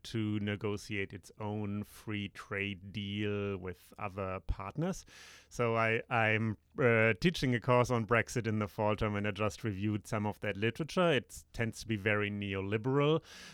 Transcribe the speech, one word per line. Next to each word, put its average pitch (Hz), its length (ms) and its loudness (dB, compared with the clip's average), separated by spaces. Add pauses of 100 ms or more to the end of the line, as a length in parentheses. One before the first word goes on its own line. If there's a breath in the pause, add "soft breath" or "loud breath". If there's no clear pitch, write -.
to 107 360 -2
negotiate 104 720 -4
its - 180 -16 (100)
own 104 420 -4
free 104 460 -6
trade 98 640 -6
deal 101 640 -2
with 90 400 -10
other 95 480 -6
partners. 147 580 -4 (460 loud breath)
So 117 260 0
I, 113 360 2
I'm, 110 460 2 (220)
uh, 113 400 6
teaching 147 360 2
a 117 40 -2
course 123 300 4
on 117 160 2
Brexit 113 400 2
in 107 140 0
the 104 80 0
fall 107 280 0
term, 107 200 0
and 101 120 -2
I 107 40 0
just 104 320 -2
reviewed 104 420 -2
some 104 220 -2
of 101 140 -4
that 101 140 -2
literature. 147 560 2
It - 400 -2
tends 113 280 -4
to - 80 -10
be 113 80 0
very 104 340 2
neoliberal, 107 920 0 (320 loud breath)